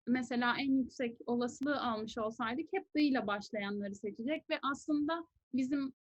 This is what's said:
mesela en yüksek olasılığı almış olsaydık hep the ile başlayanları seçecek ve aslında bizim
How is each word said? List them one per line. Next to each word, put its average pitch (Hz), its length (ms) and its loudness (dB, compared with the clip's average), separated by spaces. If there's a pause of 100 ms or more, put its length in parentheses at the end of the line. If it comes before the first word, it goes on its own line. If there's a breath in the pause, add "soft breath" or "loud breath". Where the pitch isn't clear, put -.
mesela 240 520 2
en 269 120 2
yüksek 254 540 0
olasılığı 247 560 0
almış 220 360 -2
olsaydık 233 560 -2
hep 381 200 -4
the 302 100 6
ile 254 240 4
başlayanları 202 680 -2
seçecek 233 540 -4
ve 302 120 0
aslında 294 680 0 (260)
bizim 269 400 0 (140)